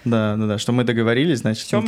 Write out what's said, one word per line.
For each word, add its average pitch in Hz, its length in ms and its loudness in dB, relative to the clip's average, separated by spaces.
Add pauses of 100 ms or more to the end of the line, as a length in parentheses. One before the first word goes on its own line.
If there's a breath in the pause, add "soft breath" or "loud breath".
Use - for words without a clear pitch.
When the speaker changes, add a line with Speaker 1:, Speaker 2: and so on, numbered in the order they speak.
Speaker 1:
Да, 110 320 0
да, 107 100 -2
да, 104 120 -2
что - 140 -2
мы 123 100 2
договорились, 117 560 2
значит, 110 280 -4
Speaker 2:
Всё, - 100 -2
Speaker 1:
ну, 214 60 0
Speaker 2:
мы 220 60 -2